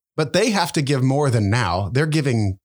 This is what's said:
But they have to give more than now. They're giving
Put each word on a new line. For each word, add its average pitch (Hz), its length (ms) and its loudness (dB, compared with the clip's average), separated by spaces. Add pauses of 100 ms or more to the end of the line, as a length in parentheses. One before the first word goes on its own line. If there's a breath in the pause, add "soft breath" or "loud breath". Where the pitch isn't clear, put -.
(160)
But 156 180 -4
they 208 180 2
have 180 220 -2
to 160 100 -2
give 135 180 0
more 135 300 2
than 107 180 2
now. 98 400 0
They're 135 160 0
giving 127 600 0